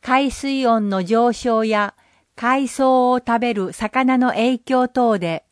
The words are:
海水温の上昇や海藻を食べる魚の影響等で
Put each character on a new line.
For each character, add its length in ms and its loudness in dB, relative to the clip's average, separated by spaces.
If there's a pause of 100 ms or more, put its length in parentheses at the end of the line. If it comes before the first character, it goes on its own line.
海 300 0
水 340 -4
温 240 2
の 140 -2
上 280 2
昇 320 -2
や 300 -2 (420)
海 320 0
藻 440 2
を 80 0
食 200 -2
べ 140 -2
る 180 -4
魚 460 0
の 120 2
影 280 0
響 300 0
等 320 2
で 320 -4